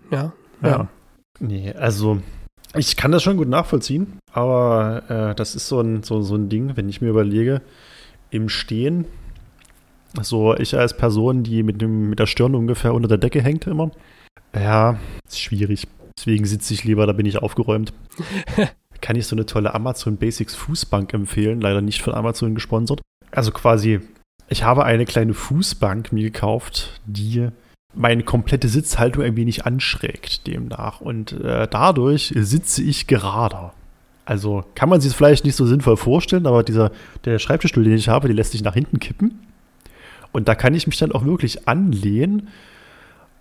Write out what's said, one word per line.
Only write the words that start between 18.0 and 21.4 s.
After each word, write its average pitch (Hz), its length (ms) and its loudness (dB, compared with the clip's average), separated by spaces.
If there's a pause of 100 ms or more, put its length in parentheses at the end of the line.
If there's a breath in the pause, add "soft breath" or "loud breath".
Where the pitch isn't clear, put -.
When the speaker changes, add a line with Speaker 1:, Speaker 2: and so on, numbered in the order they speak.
Speaker 1:
<laughs> - 440 -4
Speaker 2:
Kann - 140 -4
ich 117 140 -2
so 113 80 -2
eine 110 100 0
tolle 104 280 -2
Amazon 113 420 -2
Basics 113 400 -4
Fußbank - 580 -4
empfehlen, 107 460 0